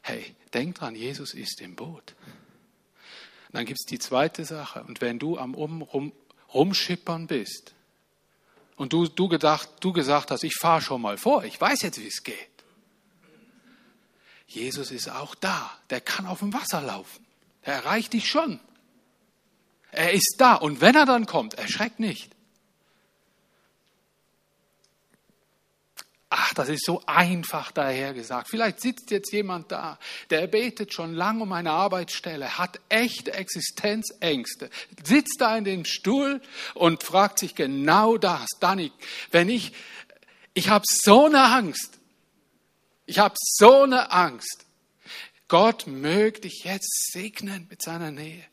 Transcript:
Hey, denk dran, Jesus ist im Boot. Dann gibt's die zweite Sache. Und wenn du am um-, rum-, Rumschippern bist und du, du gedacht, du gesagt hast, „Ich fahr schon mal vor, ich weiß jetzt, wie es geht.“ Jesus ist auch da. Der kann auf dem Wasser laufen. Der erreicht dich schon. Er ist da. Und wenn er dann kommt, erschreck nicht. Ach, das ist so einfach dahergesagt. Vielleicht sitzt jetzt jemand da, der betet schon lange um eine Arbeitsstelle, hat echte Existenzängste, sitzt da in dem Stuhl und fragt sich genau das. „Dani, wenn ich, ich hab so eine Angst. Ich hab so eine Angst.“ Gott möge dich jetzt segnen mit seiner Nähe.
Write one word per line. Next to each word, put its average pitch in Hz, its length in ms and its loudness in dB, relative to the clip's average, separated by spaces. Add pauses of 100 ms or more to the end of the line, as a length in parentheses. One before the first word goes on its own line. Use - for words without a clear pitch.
Hey, - 340 -12 (180)
denk 151 240 -6
dran, 120 180 -12
Jesus 131 400 -12
ist - 260 -14
im 90 140 -18
Boot. - 400 -18 (1400)
Dann 117 140 -8
gibt's 131 180 -12
die 120 140 -12
zweite 151 460 -2
Sache. 147 400 -14
Und - 160 -14
wenn 120 180 -4
du 151 200 -6
am 131 160 -10
um-, 151 280 -10
rum-, 143 300 -8 (400)
Rumschippern 170 760 0
bist - 460 -8 (1040)
und 135 160 -8
du, 170 140 2
du 180 220 -2
gedacht, 151 400 2 (120)
du 185 120 -2
gesagt 143 380 0
hast, 135 140 -4
„Ich 160 120 -4
fahr 165 240 2
schon 135 200 -6
mal 104 160 -4
vor, 226 280 0
ich 208 140 -12
weiß 233 240 0
jetzt, 175 180 -8
wie 110 60 -16
es - 160 -12
geht.“ - 280 -14 (2000)
Jesus 127 440 -10
ist 127 180 -10
auch 131 260 -12
da. - 360 -4 (200)
Der 127 100 -4
kann - 260 -6
auf 180 140 -8
dem 202 120 -4
Wasser 185 300 -4
laufen. 98 420 -12 (400)
Der 143 100 -6
erreicht 196 380 -4
dich 233 160 -2
schon. 294 320 -2 (1300)
Er 170 220 0
ist - 260 2
da. 247 160 8
Und 151 260 -2
wenn 226 160 8
er 302 100 6
dann 240 180 2
kommt, 123 300 -4
erschreck - 440 -6
nicht. - 360 -8 (4000)
Ach, - 260 0
das 135 140 -2
ist 147 160 -4
so - 220 -2
einfach 170 640 -2
dahergesagt. 131 800 -6
Vielleicht 220 320 -2
sitzt - 320 -6
jetzt 202 200 -4
jemand 190 380 -4
da, 165 300 -10 (300)
der 165 180 0
betet 214 440 -2
schon 165 220 -10
lange 214 300 -2
um 190 80 -6
eine 170 180 -4
Arbeitsstelle, 170 880 -4
hat 180 300 -6
echte 226 440 0
Existenzängste, 185 1400 -6 (360)
sitzt - 340 4
da 226 180 2
in 220 60 -2
dem 190 220 -4
Stuhl 277 560 0 (340)
und 165 300 2
fragt 196 340 2
sich - 160 -6
genau 160 640 4
das. 165 280 0 (120)
„Dani, 180 320 0 (400)
wenn 175 180 4
ich, 233 240 -2 (840)
ich 180 160 2
hab 208 160 6
so 240 400 8
eine 285 180 8
Angst. 226 560 2 (1040)
Ich 185 140 0
hab 202 180 6
so 254 440 10
eine 254 280 2
Angst.“ 165 540 0 (840)
Gott 220 400 4
möge 165 540 0
dich - 240 -14
jetzt - 480 -6
segnen 196 580 -10
mit - 100 -18
seiner 165 300 -8
Nähe. 160 420 -14